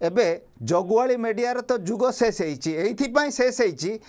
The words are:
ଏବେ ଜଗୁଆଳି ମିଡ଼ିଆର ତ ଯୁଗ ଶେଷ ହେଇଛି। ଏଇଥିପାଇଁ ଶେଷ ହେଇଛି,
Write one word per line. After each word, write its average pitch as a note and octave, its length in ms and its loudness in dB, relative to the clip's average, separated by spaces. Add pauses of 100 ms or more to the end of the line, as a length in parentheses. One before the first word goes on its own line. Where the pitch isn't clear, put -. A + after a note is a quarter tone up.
ଏବେ F3+ 260 2 (360)
ଜଗୁଆଳି G3+ 540 2
ମିଡ଼ିଆର A#3 440 -2
ତ B3+ 160 -2
ଯୁଗ A3 340 0
ଶେଷ A#3 300 0
ହେଇଛି। D#3+ 340 -4
ଏଇଥିପାଇଁ B3 560 0
ଶେଷ B3+ 300 0
ହେଇଛି, E3+ 300 -2 (180)